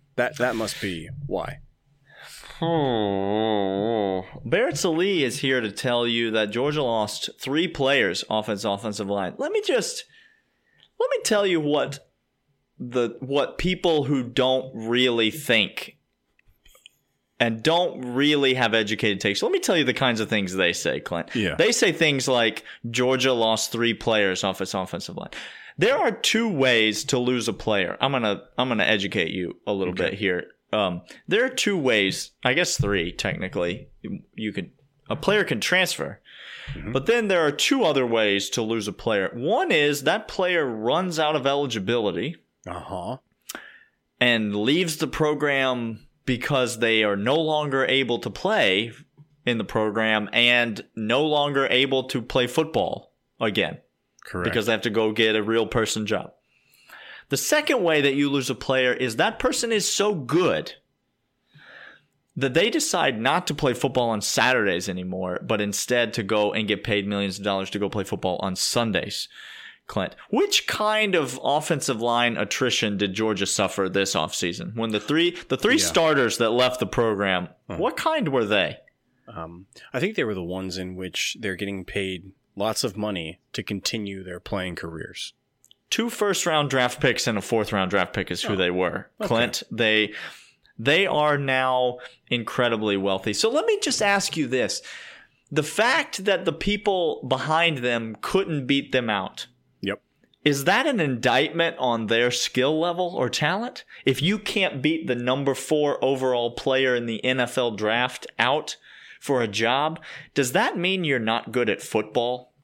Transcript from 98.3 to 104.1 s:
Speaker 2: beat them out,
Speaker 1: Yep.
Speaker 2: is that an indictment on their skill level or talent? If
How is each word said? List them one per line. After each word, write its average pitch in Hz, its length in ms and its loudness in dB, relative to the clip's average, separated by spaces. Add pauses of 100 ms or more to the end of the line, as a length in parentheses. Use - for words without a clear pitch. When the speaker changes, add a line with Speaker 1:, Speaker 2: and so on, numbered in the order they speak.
Speaker 2:
beat 139 260 0
them 120 180 0
out, 95 360 -4 (340)
Speaker 1:
Yep. 95 200 -4 (440)
Speaker 2:
is 139 200 2
that 214 220 4
an 254 140 2
indictment 143 800 2
on 117 280 0
their 117 240 4
skill 131 480 0
level 175 380 -2
or 123 120 0
talent? 190 560 -2 (200)
If 135 180 2